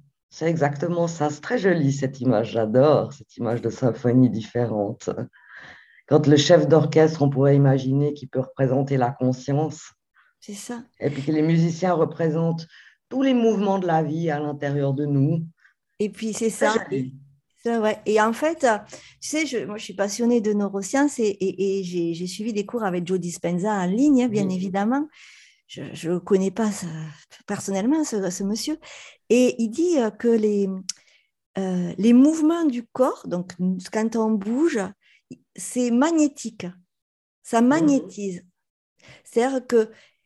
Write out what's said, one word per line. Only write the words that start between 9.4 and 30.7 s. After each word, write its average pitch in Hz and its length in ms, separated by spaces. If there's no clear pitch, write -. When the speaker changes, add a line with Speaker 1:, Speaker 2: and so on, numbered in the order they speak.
Speaker 2:
C'est - 140
ça. 240 300
Speaker 1:
Et 143 100
puis 139 140
que 156 80
les 151 100
musiciens 165 520
représentent 165 760
tous 269 140
les 269 120
mouvements 202 460
de 180 80
la 160 160
vie 160 260
à 147 80
l'intérieur 143 560
de 147 100
nous. 147 400
Speaker 2:
Et 208 120
puis, 214 220
c'est 226 180
Speaker 1:
Très 214 180
Speaker 2:
ça. 214 200
Speaker 1:
joli. 131 280
Speaker 2:
Ça, 233 160
ouais. 214 260
Et 214 160
en 226 100
fait, 320 300
euh, 220 160
tu - 80
sais, 311 160
je, 269 200
moi, 208 140
je 220 60
suis 180 100
passionnée 233 460
de 208 120
neurosciences 208 640
et, 233 60
et, 196 560
et - 20
j'ai, 170 320
j'ai 175 140
suivi 214 240
des 202 120
cours 220 200
avec 180 200
Joe 185 140
Dispenza 175 540
en 185 140
ligne, 247 360
hein, 254 60
bien 202 180
Speaker 1:
Oui. 185 80
Speaker 2:
évidemment. 202 540
Je 156 420
ne 175 100
connais 190 340
pas 214 180
ce, 190 160
personnellement 208 580
ce, 190 260
ce 196 140
monsieur. 220 340
Et 247 320
il 233 80
dit, 320 300
euh, 220 120
que 226 180
les, 208 400